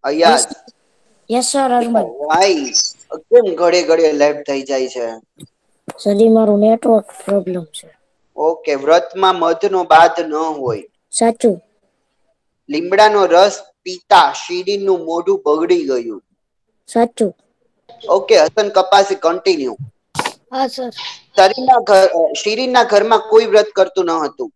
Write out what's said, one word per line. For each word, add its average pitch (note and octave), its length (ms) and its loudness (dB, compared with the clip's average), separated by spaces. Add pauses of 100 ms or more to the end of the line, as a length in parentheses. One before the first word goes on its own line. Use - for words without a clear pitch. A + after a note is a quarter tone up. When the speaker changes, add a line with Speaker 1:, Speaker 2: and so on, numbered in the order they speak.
Speaker 1:
અયાઝ. D3+ 400 2 (840)
Speaker 2:
Yes A#3+ 140 0
sir, C4+ 260 -2
અરમાન. A#3 340 0
Speaker 1:
ભાઈ, D3+ 600 0 (520)
કેમ F#3+ 400 2
ઘડે F3 260 2
ઘડે D#3+ 300 2
લેફ્ટ D3 340 0
થઈ C#3 160 -4
જાય C3 260 -4
છે? A#2+ 200 -8 (880)
Speaker 2:
સર, G3+ 120 -4
ઈ G#3 180 4
મારું G#3+ 320 2
network A3+ 500 2 (140)
problem F3+ 400 -4
છે. - 340 -20 (380)
Speaker 1:
ઓકે, D#3 380 -2
વ્રતમાં F3 600 0
મધનો F3 500 -2
બાધ E3 360 4
ન D#3 140 -6
હોય. C#3+ 540 -6 (220)
Speaker 2:
સાચું. A3+ 520 -2 (1040)
Speaker 1:
લીમડાનો F#3+ 580 0
રસ F#3 360 2 (200)
પીતા F3+ 500 2
શિરીનનું F#3 720 -4
મોઢું F3 400 -2
બગડી D#3+ 400 0
ગયું. A#2+ 400 -6 (640)
Speaker 2:
સાચું. A#3 500 -2 (720)
Speaker 1:
ઓકે, E3+ 300 2
હસન G3 300 0
કપાસી, G3 460 0
continue. E3 640 -4 (760)
Speaker 3:
હા C4 140 -4
sir. B3+ 240 -10 (460)
Speaker 1:
શરીરના B3 480 4
ઘર, F#3+ 220 4
અ, E3 260 0 (100)
શિરીનના A#3+ 420 0
ઘરમાં G#3 340 2
કોઈ A3 280 2
વ્રત G#3 280 2
કરતું F#3 300 0
ન E3+ 60 -2
હતું. D3 460 -6